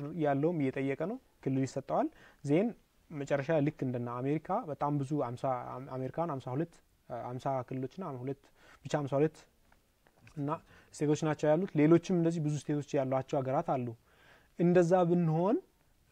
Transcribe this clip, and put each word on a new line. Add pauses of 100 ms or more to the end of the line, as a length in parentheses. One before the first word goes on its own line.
(200)
ያለውም
እየጠየቀ
ነው፣ (220)
ክልል
ይሰጠዋል። (360)
ዜን (440)
መጨረሻ (100)
ልክ
እንደና
አሜሪካ (160)
በጣም
ብዙ (120)
አምሳ፣ (240)
አም-፣
አሜሪካን
አምሳ
ሁለት፣ (360)
እ፣
አምሳ (180)
ክልሎችና (100)
ሁለት (360)
ብቻ
አምሳ
ሁለት (1000)
እና (440)
ስቴቶች
ናቸው
ያሉት።
ሌሎችም
እንደዚህ
ብዙ
ስቴቶች
ያሏቸው
ሀገራት
አሉ። (720)
እንደዛ (140)
ብንሆን (540)